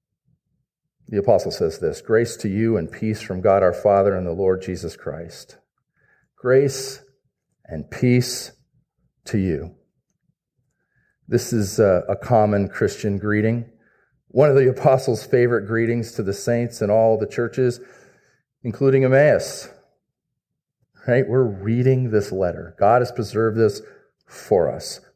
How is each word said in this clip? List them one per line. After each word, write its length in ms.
the 100
apostle 320
says 300
this, 200
"Grace 360
to 120
you 280
and 160
peace 280
from 200
God 240
our 80
Father 420
and 100
the 80
Lord 300
Jesus 320
Christ." 640
Grace 680
and 260
peace 640
to 140
you. 360
This 260
is 280
a, 280
a 60
common 540
Christian 500
greeting. 540
One 220
of 60
the 120
apostles' 560
favorite 420
greetings 480
to 100
the 80
saints 500
in 80
all 260
the 100
churches, 520
including 400
Emmaus. 640
Right? 200
We're 180
reading 680
this 220
letter. 440
God 240
has 120
preserved 440
this 240
for 420
us, 320